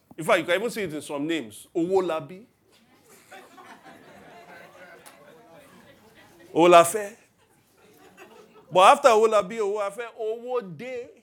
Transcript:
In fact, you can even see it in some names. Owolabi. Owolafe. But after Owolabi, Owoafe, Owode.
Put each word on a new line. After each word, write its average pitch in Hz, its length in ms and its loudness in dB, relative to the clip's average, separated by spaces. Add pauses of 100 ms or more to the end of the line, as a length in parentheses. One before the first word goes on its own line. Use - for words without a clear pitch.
(180)
In 160 60 -10
fact, 190 160 2
you 156 40 -6
can 175 120 -2
even 220 140 -4
see 214 120 -8
it 165 100 -8
in 147 100 -10
some 143 220 -10
names. 147 520 -8
Owolabi. 180 720 -4 (4000)
Owolafe. 175 640 4 (1600)
But 185 200 8
after 277 160 4
Owolabi, 220 500 2
Owoafe, 208 480 -6 (120)
Owode. 233 880 -10 (140)